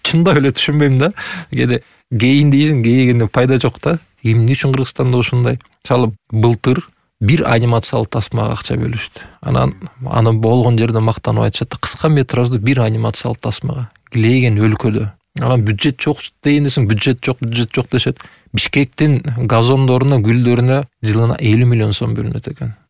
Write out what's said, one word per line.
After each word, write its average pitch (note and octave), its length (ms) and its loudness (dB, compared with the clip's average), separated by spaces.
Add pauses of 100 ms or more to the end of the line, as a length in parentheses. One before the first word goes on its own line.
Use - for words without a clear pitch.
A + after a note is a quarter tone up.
Чындап E3 320 2
эле C#3 160 2
түшүнбөйм C#3+ 480 0
да. D#3+ 80 2 (400)
Кээде B2 300 -2 (340)
гейин C3+ 400 4
дейсиң, C#3+ 320 2
гейгенде A#2+ 420 4
пайда B2+ 300 2
жок A#2+ 240 -2
да. E3 160 -2 (260)
Эмне A2+ 300 2
үчүн C3+ 220 0
Кыргызстанда B2+ 420 -2
ушундай? B2 400 0 (240)
Мисалы, B2 300 0 (180)
былтыр A#2 540 0 (420)
бир B2 240 2
анимациялык A#2 640 0
тасмага A2+ 400 -4
акча - 240 -6
бөлүштү. - 480 -6 (160)
Анан - 320 0 (320)
аны A2+ 320 0
болгон A#2+ 400 2
жерде A2+ 240 0
мактанып A2 460 -2
айтышат - 260 -6
да, - 80 -8
кыска - 320 -2
метраждуу B2 480 0
бир C3 240 0
анимациялык A2 560 -4
тасмага. A#2+ 480 -6 (240)
Килейген A#2 480 2
өлкөдө. G#2+ 480 0 (320)
Анан B2 240 0
бюджет G#2+ 400 -2
жок D3 160 -2 (240)
дейин D3 240 2
десең, B2+ 180 0
бюджет A2 380 -2
жок, C3 160 -4
бюджет A#2 320 -4
жок C3 180 -4
дешет. B2+ 300 -2 (320)
Бишкектин C#3 720 0
газондоруна, B2+ 960 2
гүлдөрүнө A#2+ 640 2 (160)
жылына A2+ 400 0
элүү A#2+ 320 2
миллион G#2+ 240 0
сом A#2 160 -4
бөлүнөт A2+ 400 -6
экен. A2+ 240 -10 (120)